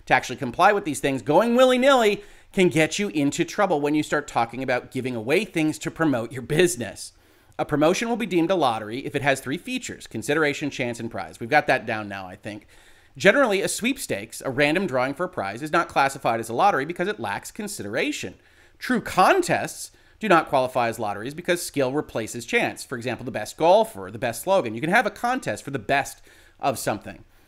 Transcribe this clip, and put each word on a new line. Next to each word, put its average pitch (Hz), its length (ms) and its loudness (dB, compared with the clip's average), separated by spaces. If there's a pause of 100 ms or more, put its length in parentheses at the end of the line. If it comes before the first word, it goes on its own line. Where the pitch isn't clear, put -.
to - 60 4
actually 127 240 2
comply 165 360 4
with 202 120 0
these 143 160 -4
things. 135 220 0
Going 190 320 4
willy-nilly 254 680 6 (300)
can 185 160 4
get 156 300 2
you 208 120 -2
into 143 340 0
trouble 180 360 0
when 147 140 0
you 151 80 2
start 151 260 -2
talking 120 340 -2
about 127 280 -2
giving 127 240 -4
away 131 320 0
things 156 320 -2
to - 120 -6
promote 131 420 -2
your 123 100 -10
business. 120 680 -2 (460)
A 151 60 -2
promotion 160 440 2
will 240 80 -2
be 220 100 -4
deemed 170 240 0
a 190 60 2
lottery 117 500 -2
if 127 80 -8
it 135 80 -2
has 135 180 2
three 131 160 -6
features: 240 500 -10
consideration, 143 640 -2
chance, 120 320 -6
and 113 100 -8
prize. 87 300 -12
We've 117 80 -8
got 147 200 4
that 127 180 0
down 107 220 -4
now, 98 180 -10
I 92 100 -14
think. 107 300 -14 (520)
Generally, 202 440 4
a 147 60 -2
sweepstakes, 139 760 -4
a 139 60 -4
random 147 360 2
drawing 131 280 0
for 175 100 -6
a 185 60 -6
prize, 104 320 -6
is 151 100 -6
not 170 160 2
classified 135 500 0
as 113 120 -6
a 117 40 -4
lottery 156 300 2
because 175 240 -4
it 208 100 -6
lacks 107 320 -6
consideration. 185 840 -6 (440)
True 247 220 -2
contests 175 880 2 (300)
do 214 80 -4
not 165 220 6
qualify 127 380 2
as 113 100 -4
lotteries 107 340 -6
because 170 300 -2
skill 131 300 -2
replaces 120 520 -6
chance. 175 400 -2
For - 100 -10
example, 120 300 -6
the 127 60 -6
best 107 260 -8
golfer, 165 560 4
the 113 60 -12
best 117 240 -4
slogan. 165 320 2
You 120 80 -6
can 156 80 -2
have 220 160 4
a 202 40 -2
contest 240 540 -4
for 139 60 -10
the 135 80 -6
best 135 420 -2 (400)
of 120 180 -2
something. - 460 -6 (240)